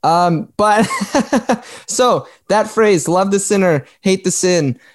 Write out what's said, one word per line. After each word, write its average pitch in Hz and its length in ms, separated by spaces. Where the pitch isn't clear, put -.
Um, 170 560
but 208 260
<laughs> - 800
so 226 420
that 208 200
phrase, 208 400
"Love 190 220
the 202 80
sinner, 185 480
hate 190 220
the 185 60
sin," 170 480